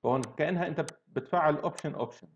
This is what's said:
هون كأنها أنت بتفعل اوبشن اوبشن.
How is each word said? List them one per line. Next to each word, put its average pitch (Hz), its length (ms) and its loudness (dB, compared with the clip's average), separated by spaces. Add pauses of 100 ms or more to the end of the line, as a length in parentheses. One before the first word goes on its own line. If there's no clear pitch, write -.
هون 127 160 4
كأنها 170 460 0
أنت 147 180 -2 (220)
بتفعل 156 500 2
اوبشن - 380 -4
اوبشن. - 400 -8